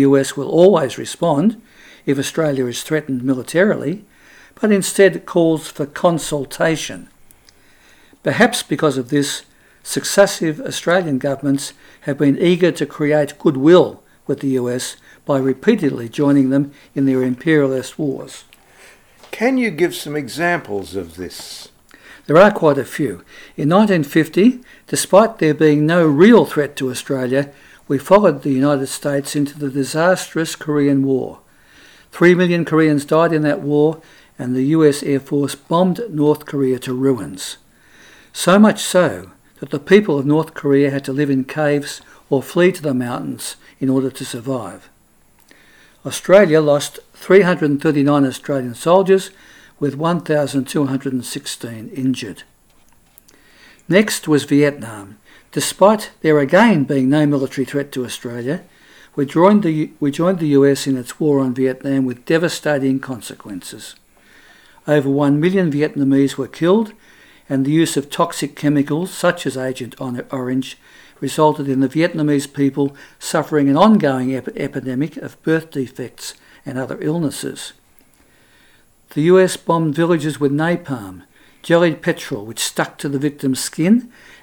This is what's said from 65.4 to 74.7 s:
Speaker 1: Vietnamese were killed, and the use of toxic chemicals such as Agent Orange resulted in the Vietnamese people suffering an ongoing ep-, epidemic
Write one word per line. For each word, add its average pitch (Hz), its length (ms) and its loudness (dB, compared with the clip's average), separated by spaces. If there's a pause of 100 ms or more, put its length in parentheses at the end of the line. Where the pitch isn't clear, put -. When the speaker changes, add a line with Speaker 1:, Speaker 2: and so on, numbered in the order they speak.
Speaker 1:
Vietnamese 139 640 0
were 127 120 -6
killed, 208 460 0 (540)
and 135 160 0
the 139 60 -2
use 160 260 2
of 139 120 -4
toxic - 480 -6
chemicals 147 560 0
such 175 340 -2
as 127 100 -6
Agent 127 440 -8
Orange 127 800 -6 (420)
resulted 143 480 0
in 131 120 0
the 135 80 2
Vietnamese 151 640 -2
people 139 440 -2 (220)
suffering 156 500 0
an 139 80 2
ongoing 147 580 2
ep-, 123 220 -8
epidemic 135 600 -6